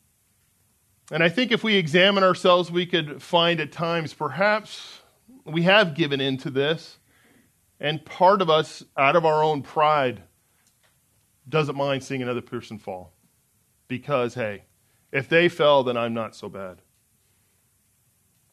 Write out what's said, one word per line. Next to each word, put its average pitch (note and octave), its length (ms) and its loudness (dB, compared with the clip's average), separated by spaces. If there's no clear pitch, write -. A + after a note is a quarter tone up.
And D#3 120 -2
I E3+ 60 4
think A3 240 -2
if G#3+ 100 -2
we A3 140 2
examine F#3 480 2
ourselves, F3+ 460 2
we F3 140 -2
could D#3+ 380 -6
find E3+ 380 0
at D3 120 -8
times E3 400 -4
perhaps G3 880 -4
we D#3+ 180 -2
have F#3+ 320 4
given C#3 260 -2
in C3+ 180 -2
to D3 120 -8
this, C#3 480 -4
and D3+ 240 -6
part F#3+ 360 4
of F3 80 -2
us, D#3 340 0
out C#3+ 200 4
of E3 100 2
our D#3 160 2
own D3+ 200 0
pride, C#3 600 0
doesn't D3 300 -2
mind C#3 260 -2
seeing C3 200 -8
another A#2+ 180 -6
person A2+ 380 -12
fall. F2+ 340 -16
Because, B2+ 460 -2
hey, G#2+ 300 -8
if C3 160 -4
they E3+ 220 4
fell, D3 340 4
then A#2+ 140 -2
I'm A#2 160 -2
not A2+ 200 -6
so G#2 140 -14
bad. F#2 320 -14